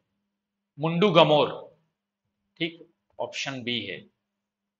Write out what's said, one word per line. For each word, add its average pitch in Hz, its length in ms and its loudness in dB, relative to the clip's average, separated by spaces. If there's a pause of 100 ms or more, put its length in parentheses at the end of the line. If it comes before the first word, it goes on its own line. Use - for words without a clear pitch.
(800)
मुंडू 170 300 2
गमोर, 151 680 2 (800)
ठीक, - 360 -10 (260)
ऑप्शन 127 440 -10
बी 117 220 -6
है, 85 140 -12 (800)